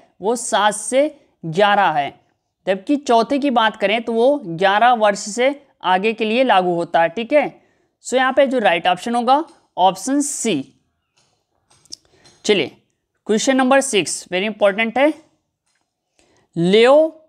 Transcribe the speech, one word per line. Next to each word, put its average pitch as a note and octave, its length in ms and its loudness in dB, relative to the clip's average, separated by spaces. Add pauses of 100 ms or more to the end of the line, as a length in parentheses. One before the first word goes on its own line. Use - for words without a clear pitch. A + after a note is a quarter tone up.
(200)
वो G3+ 160 -2
सात G#3 380 -2
से C4+ 340 -2 (360)
ग्यारह G3 460 0
है, D3 240 -4 (520)
जबकि G3 320 -2
चौथे A#3+ 400 0
की C#4 120 -2
बात A3+ 260 0
करें G#3+ 260 -2
तो A#3 100 -6
वो B3 260 2
ग्यारह G3 560 2
वर्ष G#3 240 0 (100)
से B3 260 -2 (300)
आगे F#3+ 280 0
के A3 120 -6
लिए A3+ 200 0
लागू F#3 300 2
होता E3+ 280 -2
है, E3 60 2
ठीक A3+ 240 -10
है। C4 300 0 (440)
So - 80 -6
यहाँ C4 180 0
पे C#4 140 2
जो B3+ 120 -2
राइट F3 280 0
ऑप्शन F3+ 280 -2
होगा B3+ 300 2 (340)
ऑप्शन F#3+ 420 0
सी। A3+ 340 -4 (1900)
चलिए E3+ 320 -2 (500)
क्वेश्चन A3 300 0
नंबर C4 240 2
सिक्स G3+ 480 -4
very F#3+ 220 -4
important G#3+ 480 -2
है। D4 140 2 (1400)
लियो A#3+ 720 4